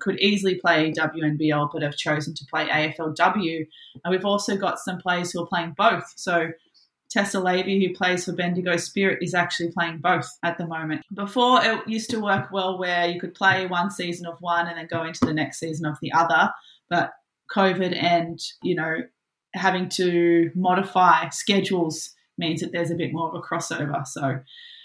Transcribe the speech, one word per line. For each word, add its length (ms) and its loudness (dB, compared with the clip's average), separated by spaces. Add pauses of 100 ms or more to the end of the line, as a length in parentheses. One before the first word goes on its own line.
could 180 -2
easily 380 2
play 340 2
W 340 -2
N 120 0
B 140 2
L, 220 2
but 100 -4
have 140 -4
chosen 380 -2
to 160 -14
play 140 -2
A 240 0
F 100 -10
L 140 -4
W. 520 2 (400)
And 60 -2
we've 160 0
also 300 0
got 240 -2
some 180 -6
players 320 -2
who 120 -4
are 40 -6
playing 300 -2
both. 400 2
So 320 0 (600)
Tessa 300 0
Levy, 440 2
who 80 0
plays 320 0
for 80 -4
Bendigo 440 0
Spirit, 440 0
is 140 -4
actually 380 -2
playing 260 -4
both 300 0 (160)
at 140 -2
the 80 -6
moment. 360 -6 (100)
Before, 480 4
it 280 0
used 220 -4
to 100 -2
work 320 0
well 260 -2
where 300 0
you 100 -2
could 160 -10
play 320 2
one 240 0
season 360 -6
of 120 -12
one 300 0
and 100 -10
then 80 -10
go 160 -4
into 240 -2
the 80 0
next 240 -4
season 280 -6
of 140 -6
the 120 -8
other. 400 4 (360)
But 220 0 (420)
covid 480 2
and, 380 2 (240)
you 140 0
know, 220 -2 (560)
having 340 0
to 680 4
modify 760 4
schedules 800 0 (280)
means 220 -2
that 100 -6
there's 220 -2
a 20 -2
bit 180 -4
more 160 -2
of 60 -8
a 80 -8
crossover. 640 -4
So 320 -4 (460)